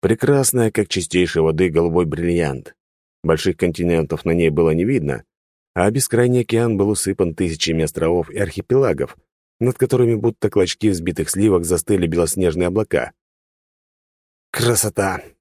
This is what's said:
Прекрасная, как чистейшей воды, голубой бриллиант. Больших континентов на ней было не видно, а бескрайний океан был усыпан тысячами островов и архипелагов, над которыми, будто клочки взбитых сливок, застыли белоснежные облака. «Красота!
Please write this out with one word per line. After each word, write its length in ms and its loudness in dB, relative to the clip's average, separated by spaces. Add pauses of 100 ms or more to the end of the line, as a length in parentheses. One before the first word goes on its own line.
Прекрасная, 680 2
как 180 -2
чистейшей 520 -2
воды, 300 2
голубой 340 2
бриллиант. 720 -2 (480)
Больших 340 0
континентов 720 -2
на 60 0
ней 180 2
было 220 2
не 120 0
видно, 400 -2 (500)
а 160 2
бескрайний 520 2
океан 340 0
был 140 2
усыпан 440 -2
тысячами 500 -2
островов 440 -2
и 80 -12
архипелагов, 800 -2 (420)
над 200 -2
которыми, 380 2
будто 340 -2
клочки 400 0
взбитых 400 -4
сливок, 340 2
застыли 420 0
белоснежные 600 0
облака. 460 -2 (1400)
«Красота! 720 -2 (180)